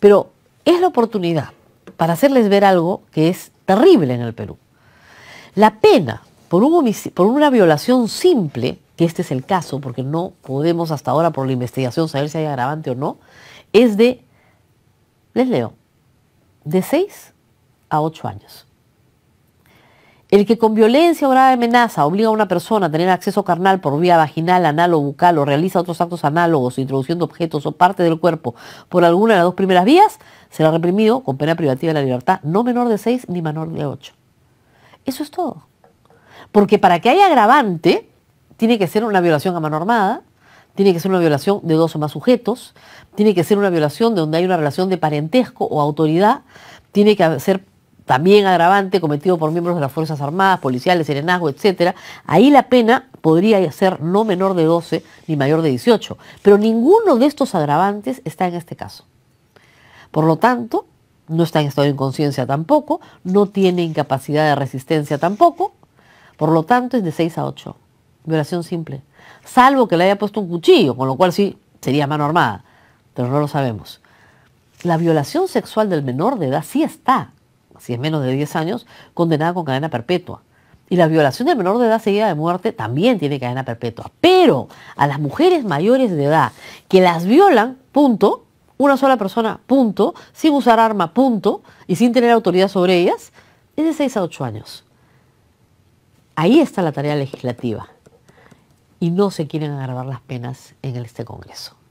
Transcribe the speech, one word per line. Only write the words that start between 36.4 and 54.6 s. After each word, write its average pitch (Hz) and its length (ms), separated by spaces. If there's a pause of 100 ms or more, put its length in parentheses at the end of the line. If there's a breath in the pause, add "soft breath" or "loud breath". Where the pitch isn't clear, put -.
Porque 208 260
para 175 220
que 233 100
haya 381 160
agravante, 240 840 (480)
tiene 226 220
que 196 80
ser 214 180
una 202 160
violación 175 340
a 170 60
mano 156 160
armada, 214 460 (520 soft breath)
tiene 196 180
que 170 80
ser 190 100
una 185 100
violación 165 420
de 160 120
dos 160 200
o 156 40
más 151 140
sujetos, 240 640 (400 loud breath)
tiene 214 200
que 175 100
ser 202 140
una 202 100
violación 175 460
de 175 80
donde 156 160
hay 175 60
una 185 120
relación 156 320
de 185 80
parentesco 160 680
o - 160
autoridad, 160 600 (520 loud breath)
tiene 208 240
que 160 240
ser 190 240 (420)
también 190 400
agravante 185 540
cometido 160 380
por 156 120
miembros 175 240
de 175 60
las 139 120
Fuerzas 160 280
Armadas, 180 400
policiales, 143 460
serenazgo, 160 420
etcétera. 180 460 (300 loud breath)
Ahí 220 260
la 262 180
pena 240 400 (120)
podría 175 520
ser 185 280
no 180 240
menor 190 300
de 170 100